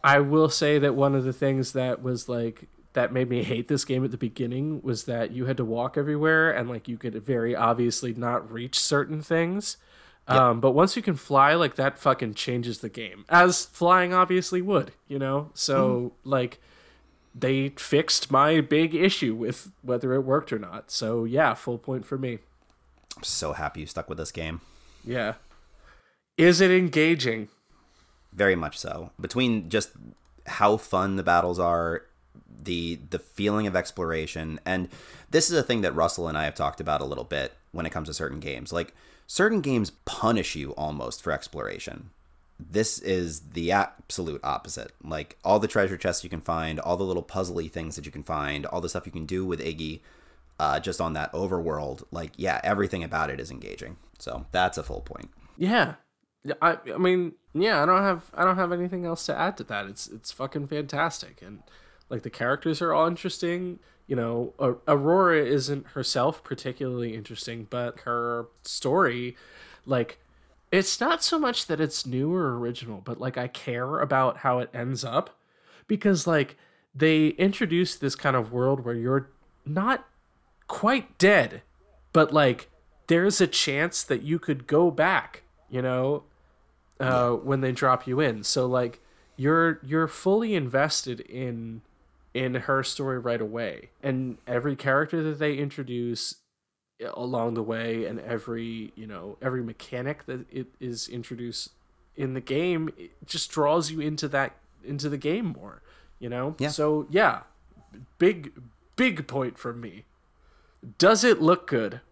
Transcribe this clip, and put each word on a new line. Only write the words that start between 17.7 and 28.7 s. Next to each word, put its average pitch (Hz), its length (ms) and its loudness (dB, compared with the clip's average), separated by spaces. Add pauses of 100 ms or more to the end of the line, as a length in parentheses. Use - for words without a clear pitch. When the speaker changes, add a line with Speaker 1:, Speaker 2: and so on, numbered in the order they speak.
Speaker 1:
my 147 300 6
big 156 340 2
issue 156 400 2
with 120 360 -6 (100)
whether 127 320 -2
it 135 80 2
worked 135 320 0
or 110 60 -4
not. 92 320 -12
So, 117 340 -2
yeah, 123 300 2
full 120 240 -8
point 131 260 -6
for 139 120 -8
me. 123 200 -6 (800)
Speaker 2:
I'm - 60 -16
so - 300 -2
happy 76 280 -6
you 76 60 -8
stuck - 200 -8
with 82 120 -8
this 78 120 -8
game. 80 300 -8 (420)
Speaker 1:
Yeah. 117 300 -4 (1040)
Is 170 240 8
it 185 100 8
engaging? 151 800 2 (840)
Speaker 2:
Very 95 220 4
much 78 240 -6